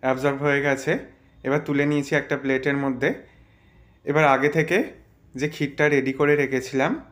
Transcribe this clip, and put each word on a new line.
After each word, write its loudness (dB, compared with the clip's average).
অ্যাবজর্ব 0
হয়ে 2
গেছে। -2
এবার 0
তুলে 0
নিয়েছি -2
একটা -4
প্লেটের -2
মধ্যে। -2
এবার 2
আগে 2
থেকে 2
যে -4
ক্ষীরটা -2
রেডি 2
করে 4
রেখেছিলাম 0